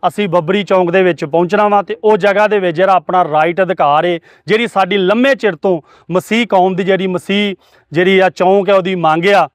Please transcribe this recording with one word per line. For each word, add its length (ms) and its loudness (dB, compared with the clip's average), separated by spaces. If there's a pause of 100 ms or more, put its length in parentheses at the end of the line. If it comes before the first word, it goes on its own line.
ਅਸੀਂ 260 -2
ਬੱਬਰੀ 340 -2
ਚੌਂਕ 280 0
ਦੇ 120 2
ਵਿੱਚ 220 -2
ਪਹੁੰਚਣਾ 420 0
ਵਾ 140 2
ਤੇ 220 -8
ਉਹ 140 4
ਜਗ੍ਹਾ 300 2
ਦੇ 120 0
ਵਿੱਚ 160 -2
ਜਿਹੜਾ 180 2
ਆਪਣਾ 300 0
ਰਾਈਟ 380 0
ਅਧਿਕਾਰ 440 0
ਏ, 140 -2 (280)
ਜਿਹੜੀ 200 0
ਸਾਡੀ 300 -2
ਲੰਮੇ 380 2
ਚਿਰ 200 -2
ਤੋਂ 240 -2 (300)
ਮਸੀਹ 380 -2
ਕੌਮ 280 0
ਦੀ 80 -4
ਜਿਹੜੀ 240 -2
ਮਸੀਹ 480 -4 (360)
ਜਿਹੜੀ 280 2
ਆ 100 2
ਚੌਂਕ 400 0
ਹੈ 40 4
ਉਹਦੀ 240 0
ਮੰਗ 300 0
ਆ 280 2